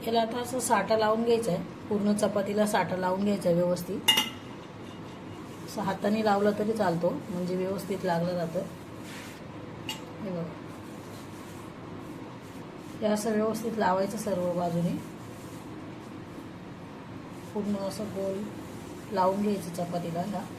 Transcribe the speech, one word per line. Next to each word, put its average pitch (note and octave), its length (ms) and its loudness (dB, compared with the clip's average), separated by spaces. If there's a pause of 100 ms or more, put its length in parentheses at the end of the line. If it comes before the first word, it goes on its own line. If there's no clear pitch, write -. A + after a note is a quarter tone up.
याला A3+ 140 4
आता A3+ 180 0
असं B3 220 -2
साठा A3 360 4
लावून A3 280 6
घ्यायचा A3+ 280 6
आहे, F#3 100 0 (260)
पूर्ण G#3 240 4
चपातीला G#3 540 4
साठा F#3+ 300 4
लावून F#3 280 2
घ्यायचा F#3+ 240 4
आहे E3+ 140 8
व्यवस्थित. F3+ 380 2 (1700)
असं - 140 -6
हाताने G3+ 440 2
लावला G#3 340 6
तरी G#3+ 140 2
चालतो, F3 360 4
म्हणजे F3+ 480 -2
व्यवस्थित F#3+ 480 -2
लागलं F3 300 2
जातं. E3+ 260 0 (1600)
हे G3+ 80 -4
बघा, E3+ 120 -2 (2500)
हे A3 60 2
असं G#3+ 260 2
व्यवस्थित G#3+ 440 2
लावायचं G3 400 4
सर्व F3+ 360 0
बाजूने, F3 440 2 (2500)
पूर्ण G3+ 220 0
असं G3 280 -2
गोल G3 380 -2 (720)
लावून F#3+ 300 4
घ्यायचं F#3 320 0
चपातीला E3+ 460 -2
ह्या. G3+ 200 -2 (180)